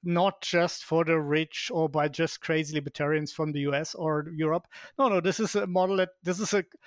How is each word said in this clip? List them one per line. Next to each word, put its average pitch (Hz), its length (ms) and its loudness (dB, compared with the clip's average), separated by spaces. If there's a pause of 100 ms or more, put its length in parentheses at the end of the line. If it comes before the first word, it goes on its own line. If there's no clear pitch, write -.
not 175 380 2
just 170 420 0
for 165 220 2
the 165 120 2
rich 156 560 -2
or 160 140 2
by 147 220 0
just 156 320 -2
crazy 156 340 -2
libertarians 151 560 -2
from 156 220 -2
the 143 80 -2
U 143 120 0
S 156 220 -2
or 151 400 -2
Europe. 160 320 0 (320)
No, 269 80 6
no, 190 140 4
this 180 180 0
is 214 160 -2
a 202 100 2
model 185 300 2
that, 185 140 2 (140)
this 180 180 -2
is 208 120 -2
a 190 120 2 (200)